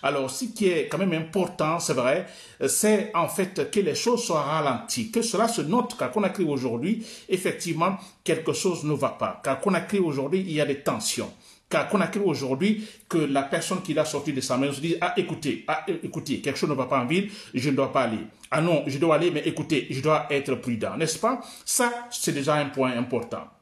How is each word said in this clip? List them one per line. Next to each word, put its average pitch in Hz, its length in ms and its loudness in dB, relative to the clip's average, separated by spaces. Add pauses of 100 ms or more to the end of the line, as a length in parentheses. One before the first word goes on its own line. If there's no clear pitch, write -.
Alors, 139 260 0
ce - 140 -6
qui 214 240 2
est 156 180 2
quand 151 120 -2
même 185 160 2
important, 165 640 0
c'est 156 140 0
vrai, 135 320 2 (340)
euh, 135 80 2
c'est 214 480 4
en 170 100 2
fait 180 460 -2
que 214 80 4
les 160 160 2
choses 233 260 2
soient 156 200 0
ralenties, 139 680 -2
que 226 120 2
cela 214 260 2
se 190 140 -2
note 151 360 0
qu'à 131 100 -2
Conakry 196 360 0
aujourd'hui, 131 600 0 (240)
effectivement, 180 680 0 (260)
quelque - 300 0
chose 170 320 0
ne 151 80 2
va 131 160 0
pas. - 340 -4
Qu'à 135 140 0
Conakry 190 420 0
aujourd'hui, 160 480 0
il 170 60 -6
y 151 80 0
a 143 60 4
des 139 120 -2
tensions. 110 540 -4 (380)
Qu'à 147 140 2
Conakry 196 400 0
aujourd'hui, 139 640 2 (220)
que 170 80 2
la 139 240 2
personne 143 400 -2
qui 160 100 -4
l'a 151 140 2
sorti 147 260 -4
de 127 80 0
sa 123 160 0
maison 135 160 2
se - 80 -6
dit, « 165 220 0
Ah, 175 160 0
écoutez, - 500 -2
ah, 156 180 -2
é-, 180 160 -2
écoutez, 127 380 -6
quelque 135 180 -4
chose 160 120 0
ne 147 40 2
va 127 120 -2
pas 139 120 0
en 120 60 2
ville, 185 260 0 (220)
je 131 160 0
ne 135 80 2
dois 131 160 2
pas 123 120 4
aller. 110 200 -2 (260)
Ah 151 120 2
non, 165 240 4
je 135 100 -2
dois 160 200 6
aller, 170 140 4
mais 147 140 -2
écoutez, 151 460 0
je 131 100 -2
dois 151 300 2
être 139 240 0
prudent, 107 420 -2
n'est-ce 156 220 -2
pas ? » 247 240 0 (240)
Ça, 247 260 2 (180)
c'est - 220 -2
déjà 143 220 0
un 143 160 0
point 127 260 0
important. 117 480 -2 (180)